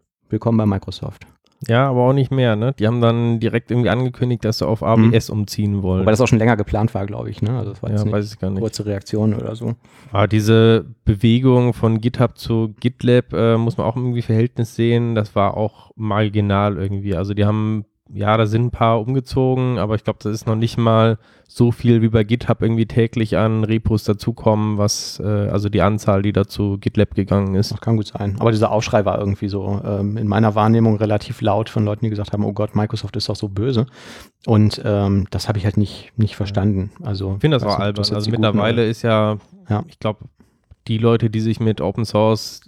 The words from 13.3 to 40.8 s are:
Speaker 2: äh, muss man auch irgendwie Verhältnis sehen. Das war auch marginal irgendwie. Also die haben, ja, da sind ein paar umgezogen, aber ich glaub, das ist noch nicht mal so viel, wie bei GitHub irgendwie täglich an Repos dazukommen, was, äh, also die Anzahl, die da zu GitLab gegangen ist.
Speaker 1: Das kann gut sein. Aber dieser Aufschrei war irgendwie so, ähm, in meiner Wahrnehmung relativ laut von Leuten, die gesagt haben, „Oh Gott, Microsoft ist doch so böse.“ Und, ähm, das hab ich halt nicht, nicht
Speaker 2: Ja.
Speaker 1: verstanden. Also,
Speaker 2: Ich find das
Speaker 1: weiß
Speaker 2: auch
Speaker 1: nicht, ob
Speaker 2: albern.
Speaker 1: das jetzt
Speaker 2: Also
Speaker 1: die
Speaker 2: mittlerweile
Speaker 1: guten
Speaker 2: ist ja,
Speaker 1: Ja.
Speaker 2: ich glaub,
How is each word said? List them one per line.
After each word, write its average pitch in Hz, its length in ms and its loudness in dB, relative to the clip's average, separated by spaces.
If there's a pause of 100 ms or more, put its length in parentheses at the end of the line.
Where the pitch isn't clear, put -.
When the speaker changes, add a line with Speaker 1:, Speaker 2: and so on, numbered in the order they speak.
Speaker 2:
äh, 113 240 2
muss 117 200 -2
man 82 120 -2
auch 117 80 -4
irgendwie 123 260 -4
Verhältnis 113 540 -2
sehen. 117 400 0
Das 104 180 -4
war 98 220 0
auch - 400 -6
marginal 101 800 0
irgendwie. 98 400 -4
Also 101 180 -4
die 101 100 2
haben, 107 400 0 (240)
ja, 101 280 -2
da 113 100 4
sind 113 200 0
ein 120 40 -2
paar 113 300 0
umgezogen, 127 800 -2
aber 104 180 -2
ich - 80 -6
glaub, - 160 -4
das 104 120 -4
ist 107 140 -6
noch 110 80 0
nicht 113 240 -2
mal 113 400 4 (320)
so 120 220 2
viel, 117 300 4
wie 113 80 4
bei 110 140 2
GitHub 117 360 -2
irgendwie 113 240 0
täglich 113 540 0
an 110 260 0
Repos 110 400 0
dazukommen, 107 720 0
was, - 420 -4
äh, - 60 -8 (240)
also 101 220 -2
die 101 100 0
Anzahl, 101 400 2
die 101 140 -2
da 98 120 2
zu 101 320 -4
GitLab - 360 -2
gegangen 95 400 0
ist. 101 180 0
Speaker 1:
Das 107 80 -8
kann 117 160 0
gut 107 100 -2
sein. 101 320 -6
Aber 113 140 2
dieser 107 180 2
Aufschrei 107 360 0
war 92 120 0
irgendwie 101 300 -4
so, 98 340 -4
ähm, 104 360 -4
in 107 100 -4
meiner 107 260 2
Wahrnehmung 110 420 4
relativ 107 440 -2
laut 107 300 0
von 107 160 -2
Leuten, 104 180 -4
die 110 60 0
gesagt 104 240 -6
haben, 104 100 0
„Oh 107 80 -2
Gott, 107 240 -4
Microsoft 107 400 -4
ist - 140 -6
doch 101 60 -4
so 107 120 -6
böse.“ 110 380 -2 (600)
Und, 107 380 2
ähm, 98 460 0
das - 180 -8
hab 104 80 -2
ich 95 80 -6
halt 107 140 0
nicht, - 380 -4
nicht 110 160 0
Speaker 2:
Ja. - 40 -18
Speaker 1:
verstanden. 101 540 0 (120)
Also, 98 340 -6
Speaker 2:
Ich 98 40 -8
find 156 140 2
das 120 80 0
Speaker 1:
weiß 107 100 -4
Speaker 2:
auch 73 60 -2
Speaker 1:
nicht, - 0 -
ob 98 80 -2
Speaker 2:
albern. 104 100 -2
Speaker 1:
das 101 140 -2
jetzt 107 60 -2
Speaker 2:
Also 104 100 -4
Speaker 1:
die 110 60 -2
Speaker 2:
mittlerweile 110 500 2
Speaker 1:
guten 110 80 0
Speaker 2:
ist - 120 -6
ja, 107 340 2 (340)
Speaker 1:
Ja. 104 180 0
Speaker 2:
ich - 100 -20
glaub, 107 200 -4 (680)